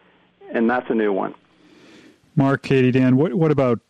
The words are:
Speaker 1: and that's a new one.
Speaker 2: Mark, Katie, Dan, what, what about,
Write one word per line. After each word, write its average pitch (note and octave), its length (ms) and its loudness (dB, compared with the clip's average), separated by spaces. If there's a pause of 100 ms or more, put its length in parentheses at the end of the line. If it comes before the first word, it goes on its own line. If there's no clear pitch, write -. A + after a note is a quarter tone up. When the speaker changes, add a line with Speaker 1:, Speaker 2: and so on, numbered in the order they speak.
(520)
Speaker 1:
and A#2 160 -2
that's B2 220 -4
a B2+ 60 -4
new G#2+ 180 0
one. G2+ 220 -6 (1000)
Speaker 2:
Mark, C3+ 280 0
Katie, C3 280 2
Dan, B2+ 260 2
what, E3+ 160 0
what D#3+ 180 0
about, B2+ 280 0 (100)